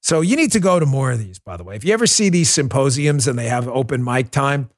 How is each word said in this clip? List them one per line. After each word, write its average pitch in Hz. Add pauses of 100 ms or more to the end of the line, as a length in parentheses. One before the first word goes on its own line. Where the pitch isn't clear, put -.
So 160
you 185
need 311
to 226
go 180
to 156
more 135
of 120
these, 95
by 92
the 87
way. 95
If 107
you 190
ever 226
see 202
these 170
symposiums 139
and 127
they 117
have 120
open 127
mic 123
time 139